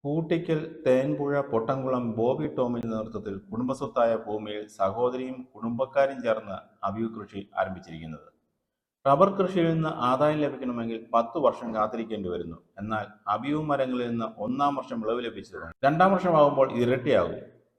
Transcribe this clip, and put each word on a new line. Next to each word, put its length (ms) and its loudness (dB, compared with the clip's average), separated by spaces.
കൂട്ടിക്കൽ, 800 -2
തേൻപുഴ, 540 2
പൊട്ടംകുളം 720 -2
ബോബി 340 0
ടോമിന്റെ 420 -2
നേതൃത്വത്തിൽ 500 -6
കുടുംബസ്വത്തായ 800 0
ഭൂമിയിൽ 520 -6
സഹോദരിയും 880 -2
കുടുംബക്കാരും 680 0
ചേർന്ന് 640 -4
അബിയു 200 -2
കൃഷി 420 -10
ആരംഭിച്ചിരിക്കുന്നത്. 680 -6
റബ്ബർ 220 6
കൃഷിയിൽ 420 2
നിന്ന് 160 0
ആദായം 500 2
ലഭിക്കണമെങ്കിൽ 760 -4
പത്ത് 240 2
വർഷം 360 0
കാത്തിരിക്കേണ്ടി 540 -2
വരുന്നു. 280 -6
എന്നാൽ 280 -4
അബിയു 280 -2
മരങ്ങളിൽ 540 0
നിന്ന് 160 -2
ഒന്നാം 360 0
വർഷം 260 -6
വിളവ് 240 -2
ലഭിച്ചു 280 -10
തുടങ്ങി. 200 -12
രണ്ടാം 280 6
വർഷമാകുമ്പോൾ 600 4
ഇത് 180 2
ഇരട്ടിയാകും. 640 2